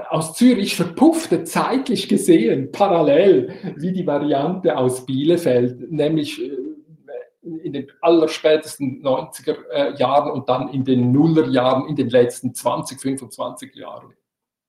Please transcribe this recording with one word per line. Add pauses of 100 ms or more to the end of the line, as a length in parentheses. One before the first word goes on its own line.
aus
Zürich
verpuffte
zeitlich
gesehen
parallel (220)
wie
die
Variante
aus
Bielefeld,
nämlich,
äh, (840)
in
den (120)
allerspätesten
neunziger, (160)
äh,
Jahren
und
dann
in
den
Nullerjahren,
in
den
letzten
zwanzig,
fünfundzwanzig
Jahren. (560)